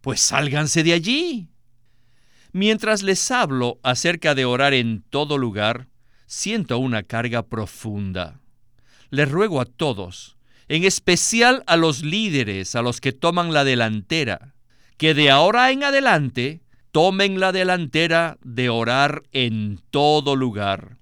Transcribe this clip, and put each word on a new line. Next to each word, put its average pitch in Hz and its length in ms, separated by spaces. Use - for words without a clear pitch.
pues - 220
sálganse 147 600
de 170 120
allí. 240 560
Mientras 208 520
les 190 280
hablo 135 520
acerca 156 520
de 131 120
orar 131 260
en 117 380
todo 147 260
lugar, 117 500
siento 185 540
una 123 240
carga 117 400
profunda. 101 960
Les 139 200
ruego 175 300
a 123 60
todos, 101 720
en 160 160
especial 226 840
a 170 100
los 160 260
líderes, 147 720
a 120 60
los 120 220
que 131 100
toman 170 400
la 143 120
delantera, 120 920
que 160 160
de 147 180
ahora 214 400
en 269 140
adelante 165 760
tomen 190 480
la 190 140
delantera 170 880
de 123 280
orar 127 600
en 110 480
todo 143 460
lugar. 101 640